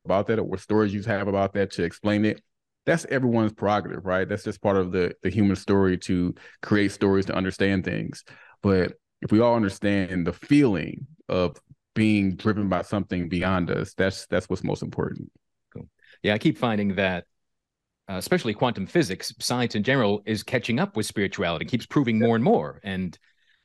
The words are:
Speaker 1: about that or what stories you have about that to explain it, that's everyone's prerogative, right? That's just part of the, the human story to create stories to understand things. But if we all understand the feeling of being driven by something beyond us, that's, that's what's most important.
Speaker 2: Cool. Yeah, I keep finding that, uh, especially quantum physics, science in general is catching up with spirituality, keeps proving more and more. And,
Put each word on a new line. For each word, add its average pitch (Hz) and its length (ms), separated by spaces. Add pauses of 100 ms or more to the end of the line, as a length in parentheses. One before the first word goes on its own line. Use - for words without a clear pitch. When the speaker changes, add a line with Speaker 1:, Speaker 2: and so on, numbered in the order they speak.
Speaker 1:
about 101 220
that 113 120
or 98 40
what 95 180
stories 104 320
you 104 100
have 101 240
about 98 260
that 98 180
to - 120
explain 104 400
it, 107 180 (440)
that's 165 240
everyone's 117 420
prerogative, 101 540
right? 92 220
That's 101 180
just 107 160
part 98 160
of 90 160
the, 90 280
the 95 80
human 98 280
story 95 420
to 90 340 (280)
create 101 320
stories 98 320
to 104 100
understand 95 480
things. - 400 (400)
But 95 300 (280)
if 92 120
we 107 80
all 120 140
understand 98 680
the 85 80
feeling 135 760 (200)
of 90 300 (360)
being 107 440
driven 104 320
by 87 140
something 92 440
beyond 90 420
us, - 260
that's, 95 320
that's 90 200
what's - 160
most 98 180
important. - 480 (440)
Speaker 2:
Cool. - 160 (340)
Yeah, 104 120
I - 20
keep 151 200
finding 104 380
that, 92 300 (840)
uh, 95 60
especially 113 380
quantum 104 340
physics, 95 520
science 120 360
in 107 80
general 110 420
is 110 160
catching 120 380
up 196 160
with 107 100
spirituality, 92 600
keeps - 200
proving 120 320
more 117 180
and 113 80
more. 104 400
And, 92 320 (500)